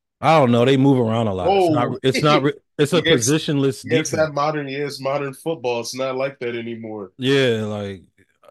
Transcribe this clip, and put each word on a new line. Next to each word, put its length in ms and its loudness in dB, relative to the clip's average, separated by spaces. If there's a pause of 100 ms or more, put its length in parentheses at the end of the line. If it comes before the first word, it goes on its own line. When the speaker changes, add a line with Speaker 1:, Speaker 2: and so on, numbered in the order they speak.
(220)
Speaker 1:
I 180 4
don't 120 4
know. 140 4
They 120 4
move 220 4
around 280 0
a 60 -2
lot. 220 0
It's 140 4
not, 200 2
Speaker 2:
Whoa. 140 -8
Speaker 1:
it's 180 2
not, 220 4
Speaker 2:
<laughs> 0 -
Speaker 1:
re-, 100 0 (240)
it's 160 0
a 100 2
Speaker 2:
Yes. 0 -
Speaker 1:
positionless 840 0
Speaker 2:
Yes, 240 0
Speaker 1:
defense. 0 -
Speaker 2:
that 220 0
modern, 340 -2
yeah, 180 -6
it's 160 -10
modern 320 -4
football. 480 -4
It's 140 -10
not 200 -4
like 240 -6
that 160 -6
anymore. 600 -10
Speaker 1:
Yeah, 480 0
like, 380 -8 (480)